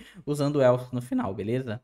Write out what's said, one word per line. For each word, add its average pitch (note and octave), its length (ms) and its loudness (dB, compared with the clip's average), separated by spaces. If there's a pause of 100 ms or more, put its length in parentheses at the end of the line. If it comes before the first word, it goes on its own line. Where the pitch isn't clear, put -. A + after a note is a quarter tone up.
(260)
usando D3 320 0
o C#3 40 4
else B2 320 4
no A#2+ 80 -4
final, B2 320 -4
beleza? A#2 500 -4